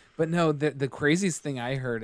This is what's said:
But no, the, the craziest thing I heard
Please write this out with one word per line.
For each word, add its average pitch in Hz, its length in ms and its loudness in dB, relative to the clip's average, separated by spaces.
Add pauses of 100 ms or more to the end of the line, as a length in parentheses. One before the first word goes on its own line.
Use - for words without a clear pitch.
(180)
But 160 120 0
no, 165 220 4
the, 147 200 0
the 139 160 -2
craziest 160 560 2
thing 139 160 -4
I 123 160 -4
heard 123 280 -4